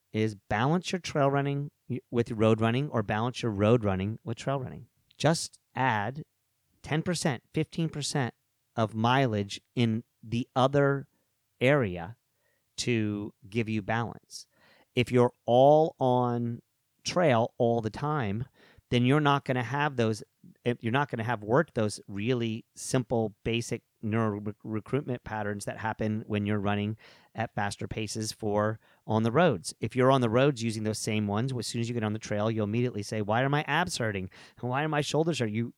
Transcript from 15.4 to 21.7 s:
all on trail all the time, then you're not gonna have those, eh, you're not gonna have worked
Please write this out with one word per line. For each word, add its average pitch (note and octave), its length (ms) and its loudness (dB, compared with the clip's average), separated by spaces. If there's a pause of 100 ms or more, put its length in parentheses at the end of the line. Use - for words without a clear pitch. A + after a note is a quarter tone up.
all D3 520 6
on A#2+ 640 0 (440)
trail C3 540 2
all A#2 220 2
the G#2+ 100 -4
time, C3 540 -2 (460)
then B2 140 4
you're C#3 160 4
not C#3+ 240 2
gonna B2 200 0
have C#3+ 320 -2
those, A2 260 0 (420)
eh, A#2+ 160 0
you're A2+ 120 -2
not C#3 180 0
gonna A#2 140 -4
have A2+ 180 -2
worked B2+ 320 2